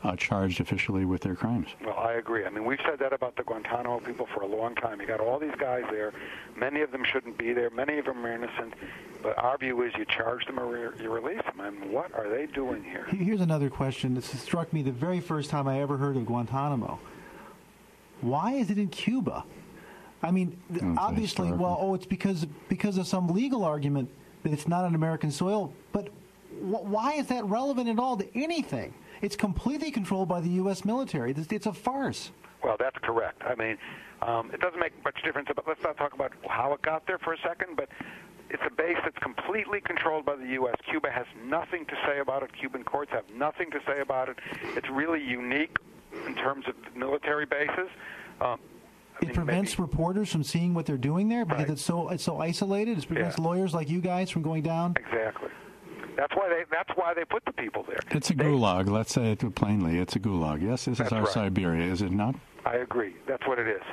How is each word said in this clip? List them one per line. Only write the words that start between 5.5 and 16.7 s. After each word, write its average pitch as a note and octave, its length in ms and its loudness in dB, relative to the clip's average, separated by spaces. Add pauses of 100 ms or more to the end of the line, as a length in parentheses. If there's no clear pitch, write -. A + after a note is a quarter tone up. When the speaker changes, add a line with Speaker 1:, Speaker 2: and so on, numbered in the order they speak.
Speaker 2:
guys B2+ 320 0
there. G#2+ 220 0 (440)
Many C3+ 260 0
of D3 100 0
them B2+ 120 -4
shouldn't A#2 340 -2
be A#2 160 0
there. A#2+ 180 2
Many C#3 260 0
of C#3 80 -2
them B2 200 -2
are A#2 60 -2
innocent. A#2 420 -6 (500)
But - 160 0
our C3 180 4
view B2+ 260 0
is A#2 140 0
you G#2+ 80 -2
charge A#2 400 0
them C3+ 140 -4
or B2 80 -2
re-, A#2 340 -4
you A2 100 -4
release C3+ 340 -2
them. G2+ 160 -6
And G2+ 300 -8
what D3 220 -2
are G#2+ 160 -2
they C3 160 0
doing C#3 380 -2
here? - 260 -8
Speaker 3:
He-, F#3+ 140 2
here's G3+ 180 4
another D#3 300 4
question C3+ 440 0
that B2+ 80 -2
struck D#3+ 500 -2
me D#3 100 2
the C3+ 80 2
very E3 300 0
first D3+ 280 -2
time C#3+ 180 2
I C3+ 140 2
ever C#3 160 0
heard C#3 200 2
of A#2 80 0
Guantanamo. A#2+ 760 0 (1200)